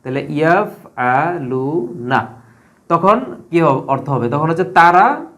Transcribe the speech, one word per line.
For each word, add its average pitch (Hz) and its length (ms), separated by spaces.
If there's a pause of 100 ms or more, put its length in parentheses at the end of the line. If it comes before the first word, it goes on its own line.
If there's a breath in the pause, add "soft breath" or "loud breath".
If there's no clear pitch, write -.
তাহলে 131 200 (160)
ইয়াফআলুনা। 139 1800 (720 soft breath)
তখন 185 280 (320)
কি 170 120
হ-, 143 220 (100)
অর্থ 139 160
হবে? 120 240
তখন 151 180
হচ্ছে 170 120
তারা 180 420 (320)